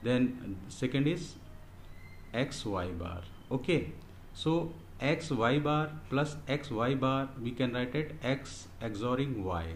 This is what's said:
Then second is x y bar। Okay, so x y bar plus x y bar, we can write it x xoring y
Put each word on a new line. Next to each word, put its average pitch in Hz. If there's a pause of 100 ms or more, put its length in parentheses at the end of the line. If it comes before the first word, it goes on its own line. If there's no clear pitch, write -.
Then 120 (120)
second 135
is 170 (960)
x 127
y 95 (140)
bar। 87 (280)
Okay, 135 (420)
so 160 (300)
x 151
y 120
bar 151 (200)
plus 143 (100)
x 147
y 120
bar, 135 (120)
we 117
can 123
write 123
it 151
x - (120)
xoring 117
y 87 (100)